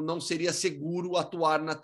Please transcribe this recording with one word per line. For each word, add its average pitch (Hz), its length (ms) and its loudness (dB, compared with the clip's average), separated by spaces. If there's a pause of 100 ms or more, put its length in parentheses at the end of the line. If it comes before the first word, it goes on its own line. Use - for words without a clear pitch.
não 165 180 -2
seria 165 320 0
seguro 170 640 -2
atuar 156 480 2
na, 156 200 -4